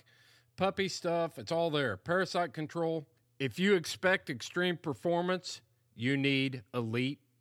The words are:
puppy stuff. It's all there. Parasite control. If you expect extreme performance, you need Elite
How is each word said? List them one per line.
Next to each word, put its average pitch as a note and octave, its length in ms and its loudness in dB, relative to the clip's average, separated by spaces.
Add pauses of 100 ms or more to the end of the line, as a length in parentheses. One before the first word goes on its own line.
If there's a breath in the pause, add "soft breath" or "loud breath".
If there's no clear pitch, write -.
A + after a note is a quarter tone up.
(580 soft breath)
puppy F#3+ 320 0
stuff. E3+ 500 -2
It's G#2+ 120 -12
all E3 200 2
there. C3+ 240 0
Parasite F3 580 -2
control. D#3+ 540 -2 (320)
If C3+ 180 -2
you G3 180 6
expect F#3 540 0
extreme F3 480 -2
performance, F3 840 -2 (340)
you C3 220 0
need C3+ 440 0 (120)
Elite B2 460 -2 (220)